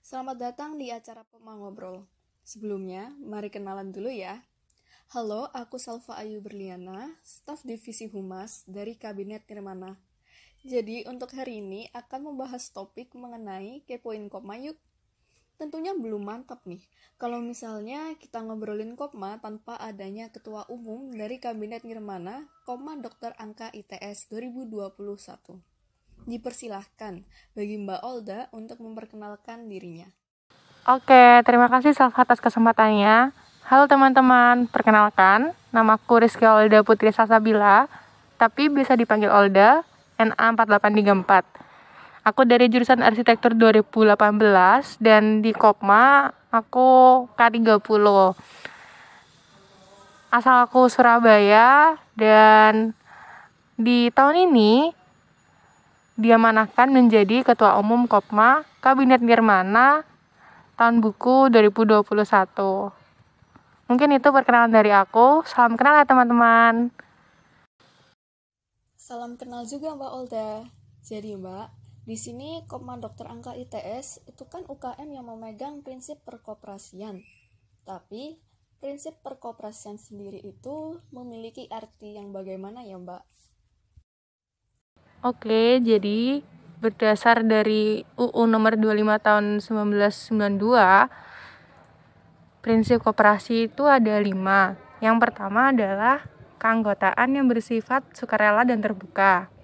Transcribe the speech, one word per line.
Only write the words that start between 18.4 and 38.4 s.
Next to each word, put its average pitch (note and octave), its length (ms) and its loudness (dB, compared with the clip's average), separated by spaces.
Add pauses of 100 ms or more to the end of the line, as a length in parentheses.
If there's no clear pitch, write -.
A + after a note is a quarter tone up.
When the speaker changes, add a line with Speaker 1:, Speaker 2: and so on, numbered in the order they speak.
Speaker 1:
ngobrolin A3 480 -16
Kopma A3+ 480 -18
tanpa G#3+ 400 -20
adanya G#3 480 -20
Ketua G#3+ 400 -20
Umum A#3+ 400 -20
dari A#3 320 -16
Kabinet A3+ 480 -16
Nirmana, G#3 560 -18 (240)
Kopma C#4 320 -18
Dokter A#3 400 -20
Angka G#3+ 320 -20
I G#3 80 -20
T - 160 -20
S G3+ 320 -20
dua A3+ 160 -18
ribu B3 240 -20
dua G3 240 -16
puluh G3+ 240 -18
satu. - 400 -20 (640)
Dipersilahkan A3 1040 -18 (320)
bagi G#3 240 -12
Mbak G3 240 -14
Olda A3+ 480 -16
untuk A3+ 320 -20
memperkenalkan A3 880 -20
dirinya. F3+ 340 -20 (800)
Speaker 2:
Oke, B3 640 6
terima A#3+ 240 2
kasih C4 240 2
Salva B3+ 320 0
atas A#3+ 160 -2
kesempatannya. A3+ 880 0 (340)
Halo C4+ 220 4
teman-teman, B3+ 800 4
perkenalkan, G#3+ 880 2 (160)
namaku A3+ 560 2
Rizky - 160 -2
Olda G#3+ 400 4
Putri G#3+ 320 0
Salsabila, G#3+ 720 2 (480)
tapi B3+ 320 -2